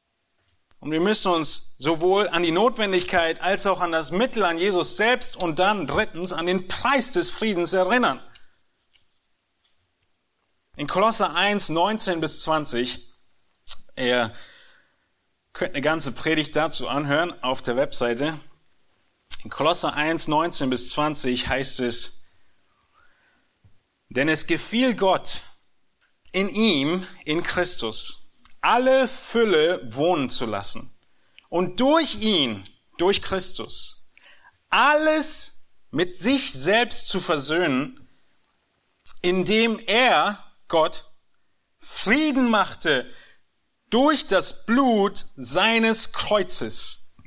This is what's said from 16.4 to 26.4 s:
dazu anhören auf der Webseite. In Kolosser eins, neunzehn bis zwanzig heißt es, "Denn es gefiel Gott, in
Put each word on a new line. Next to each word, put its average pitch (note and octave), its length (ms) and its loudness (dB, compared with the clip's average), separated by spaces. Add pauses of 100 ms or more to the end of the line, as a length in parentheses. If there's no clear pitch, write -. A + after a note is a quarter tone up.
dazu D#3 320 0
anhören D3 560 -2
auf B2 180 -2
der A#2+ 140 -2
Webseite. C#3 640 -2 (1040)
In G#2+ 60 -12
Kolosser D#3 440 0
eins, D#3 340 0
neunzehn D3+ 420 0
bis B2+ 200 0
zwanzig C#3+ 580 0
heißt C3+ 320 -2
es, - 440 -2 (1800)
"Denn C#3 200 0
es D#3 180 2
gefiel A3+ 500 0
Gott, F#3 460 0 (880)
in F#3+ 160 0